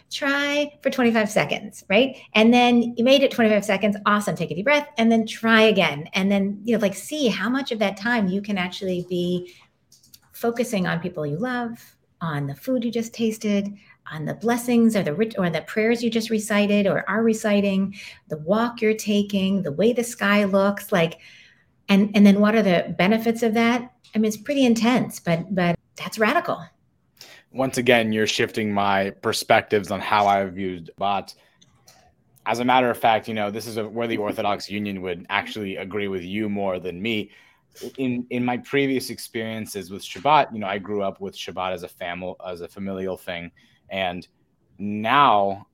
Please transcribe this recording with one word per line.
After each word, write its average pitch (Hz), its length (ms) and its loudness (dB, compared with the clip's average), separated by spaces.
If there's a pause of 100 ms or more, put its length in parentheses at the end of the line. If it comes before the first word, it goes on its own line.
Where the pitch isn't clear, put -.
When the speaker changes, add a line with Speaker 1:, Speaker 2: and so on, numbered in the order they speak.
(100)
Speaker 1:
try 285 720 -2
for 269 80 -2
twenty-five 226 420 2
seconds, - 600 -4
right? 262 260 2 (180)
And 226 200 6
then 240 420 4
you 233 80 0
made 277 180 6
it 262 100 4
twenty-five 214 340 2
seconds. 202 400 0
Awesome, 208 280 2
take 156 160 -4
a 151 40 -6
deep 185 100 -6
breath, 294 320 2
and 226 160 4
then 226 140 2
try 226 340 2
again. 170 540 4
And 196 180 2
then, 202 320 0
you 233 100 0
know, 214 60 2
like, 196 140 0
see 294 340 -2
how 185 220 -2
much 269 200 -2
of 226 100 -6
that 196 180 -2
time 233 300 0
you 196 120 0
can 202 160 -4
actually 180 540 -4
be 175 440 -2 (800)
focusing 233 540 -2
on 165 140 -2
people 160 260 -6
you 143 100 -4
love, 240 600 -8 (260)
on 147 240 -4
the 139 80 -8
food 254 280 -4
you 233 80 -2
just 226 220 -6
tasted, 208 580 -2 (420)
on 156 140 -6
the 147 80 -4
blessings 233 600 2
or 190 80 2
the 147 120 -2
rit-, 220 240 -2
or 180 100 2
the 160 140 -2
prayers 233 420 0
you 226 60 0
just 226 200 -2
recited 208 560 2
or - 220 0
are 214 140 0
reciting, 202 720 2 (340)
the 151 100 -6
walk 220 440 -2
you're 214 120 2
taking, 202 680 0
the 151 100 -4
way 202 200 2
the 240 120 0
sky 208 400 2
looks, 196 480 0
like, 165 280 0 (680)
and, 202 260 6
and 208 120 8
then 196 140 8
what 208 140 4
are 220 80 4
the 175 360 2
benefits 220 440 2
of 220 120 0
that? 233 360 0 (240)
I 220 40 0
mean, 220 100 2
it's 214 80 -4
pretty 277 300 0
intense, 233 520 2
but, 175 360 -2
but 175 220 2 (200)
that's - 220 -12
radical. 220 440 0 (880)
Speaker 2:
Once 127 280 -2
again, 117 340 4
you're 110 140 2
shifting 110 460 0
my 98 380 2 (120)
perspectives 107 680 2
on 95 100 -4
how 104 260 2
I 98 180 4
viewed 92 540 -8
Shabbat. 98 360 -4 (1080)
As 113 140 -2
a 123 60 -2
matter 127 260 4
of 113 80 -2
fact, 113 300 2
you 113 60 -6
know, 104 160 -2
this 110 160 -8
is 110 120 -8
a, 107 100 -6
where 117 180 -6
the 113 100 -2
Orthodox 104 540 -4
Union 101 320 -6
would 90 260 -8
actually 98 480 -4
agree 101 320 -6
with 95 140 -4
you 104 260 -4
more 98 300 -4
than 87 220 -8
me. 110 300 -4 (640)
In, 123 340 -4
in 123 140 -4
my 123 140 -2
previous 135 500 -2
experiences 110 800 -10
with 98 120 -12
Shabbat, 139 500 2
you 110 60 -10
know, 104 80 -6
I 101 120 -4
grew 101 240 -4
up 95 180 -4
with 95 140 -10
Shabbat 92 380 -6
as 87 120 -8
a 90 40 -12
famil-, 90 480 -10 (100)
as 90 140 -10
a 87 80 -12
familial 95 480 -8
thing. 85 340 -12 (400)
And 90 360 -4 (520)
now, 104 960 0